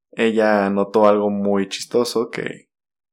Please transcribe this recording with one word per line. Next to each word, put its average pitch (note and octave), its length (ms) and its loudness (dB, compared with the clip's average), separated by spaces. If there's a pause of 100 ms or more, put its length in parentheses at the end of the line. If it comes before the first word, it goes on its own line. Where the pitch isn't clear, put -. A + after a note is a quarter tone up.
(100)
ella G#2+ 580 2
notó G2+ 400 2
algo G#2 220 2
muy G2+ 380 -2
chistoso A#2 600 -4
que - 400 -12 (440)